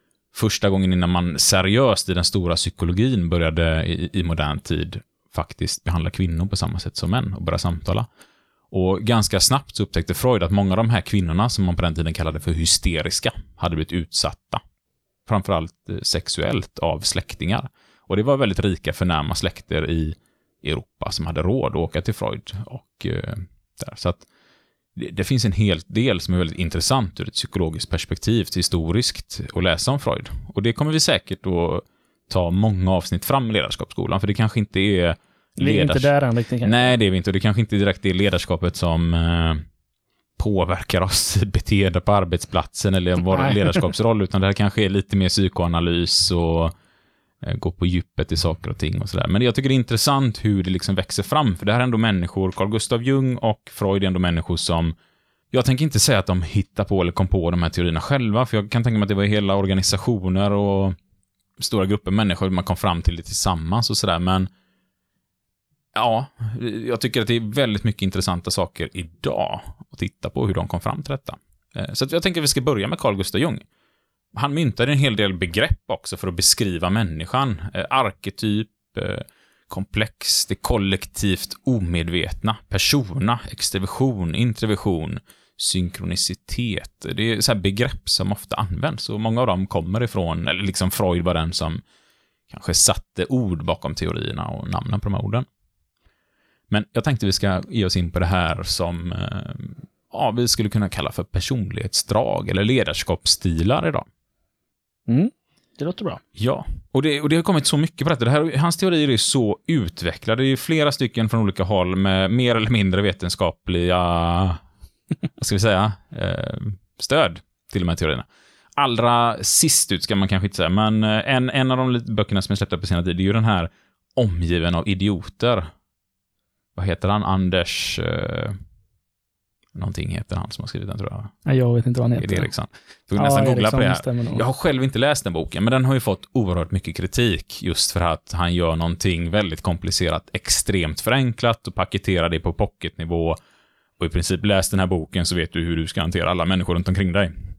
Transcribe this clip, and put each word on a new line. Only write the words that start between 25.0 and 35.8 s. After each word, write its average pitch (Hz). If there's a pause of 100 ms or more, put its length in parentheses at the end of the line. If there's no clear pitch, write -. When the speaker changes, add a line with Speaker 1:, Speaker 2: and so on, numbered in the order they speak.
Speaker 1:
det 98
finns 123
en 104
hel 92
del 110
som 92
är 90
väldigt 82
intressant 90
ur 85
ett -
psykologiskt -
perspektiv, 95 (100)
historiskt, 90 (140)
att 87
läsa 90
om 139
Freud. - (260)
Och 101
det 113
kommer 151
vi 156
säkert -
att 87 (480)
ta 87
många 95
avsnitt -
fram 123
i -
ledarskapsskolan, -
för 104
det 101
kanske 110
inte 101
är 90 (400)
Speaker 2:
Vi 135
är -